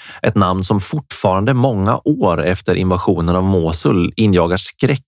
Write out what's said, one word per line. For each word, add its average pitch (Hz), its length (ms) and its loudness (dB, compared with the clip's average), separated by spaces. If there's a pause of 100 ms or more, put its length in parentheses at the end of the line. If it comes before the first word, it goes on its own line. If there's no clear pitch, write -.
(220)
Ett 123 140 0
namn 95 280 2
som 101 180 -2
fortfarande 104 720 -2
många 120 500 0
år 101 400 0
efter 90 320 0
invasionen 90 600 0
av 92 80 0
Mosul 87 720 0
injagar 90 420 2
skräck - 500 -4